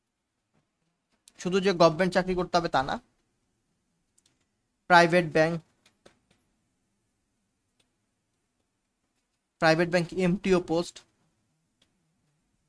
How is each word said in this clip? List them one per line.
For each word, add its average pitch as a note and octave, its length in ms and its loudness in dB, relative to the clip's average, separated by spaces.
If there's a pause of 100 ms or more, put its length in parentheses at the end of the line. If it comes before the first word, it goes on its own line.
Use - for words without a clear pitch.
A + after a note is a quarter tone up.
(1400)
শুধু F#3 200 -4
যে F#3+ 140 0
গভর্নমেন্ট F3+ 400 2
চাকরি F#3 220 -2
করতে F3 220 -4
হবে E3+ 120 -2
তা C3+ 140 -2
না, E3+ 160 -8 (1900)
প্রাইভেট F3 380 4
ব্যাংক, D#3+ 360 -2 (4000)
প্রাইভেট E3 300 2
ব্যাংক E3+ 240 -4
এমটিও F#3 480 0
পোস্ট, E3+ 420 -6 (1700)